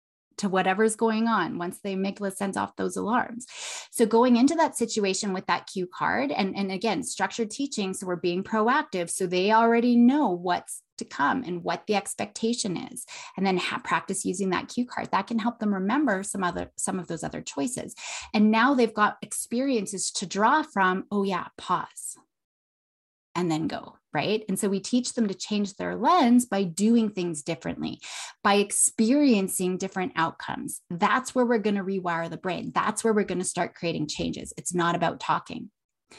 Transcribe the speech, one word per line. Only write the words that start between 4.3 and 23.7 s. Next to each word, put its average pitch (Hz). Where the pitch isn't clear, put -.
into 277
that 320
situation 202
with 190
that 180
cue 180
card, 185
and, 190
and 196
again, 190
structured -
teaching, 214
so 185
we're 180
being 175
proactive, 220
so -
they 180
already 233
know 240
what's 175
to -
come -
and 175
what 170
the 208
expectation 208
is, -
and 190
then 185
ha-, -
practice -
using 190
that -
cue 247
card. -
That 190
can 233
help 233
them 208
remember 202
some 202
other, 175
some 190
of 170
those 165
other -
choices. -
And 214
now 226
they've 240
got 208
experiences 233
to -
draw 220
from. 190
"Oh 202
yeah, 190
pause." -
And 170
then 156
go, -